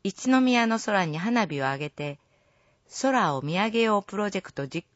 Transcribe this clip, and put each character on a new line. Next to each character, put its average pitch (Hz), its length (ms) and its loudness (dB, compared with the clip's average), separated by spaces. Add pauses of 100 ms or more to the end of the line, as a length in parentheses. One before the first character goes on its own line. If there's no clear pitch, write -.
一 - 260 -4
宮 254 380 4
の 226 120 0
空 196 280 0
に 151 120 -4
花 220 280 0
火 147 140 -4
を 135 40 -2
上 135 140 -2
げ 147 120 -6
て 147 280 -8 (840)
空 226 340 2
を 127 60 -4
見 156 160 -2
上 214 120 0
げ 233 120 2
よ 214 160 4
う 196 40 -2
プ - 140 -12
ロ 208 140 -2
ジ 190 80 -4
ェ - 40 -6
ク - 100 -18
ト 143 140 -6
実 170 300 -8